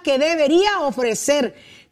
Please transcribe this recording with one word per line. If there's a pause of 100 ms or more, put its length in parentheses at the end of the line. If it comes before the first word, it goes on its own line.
que
debería
ofrecer (380)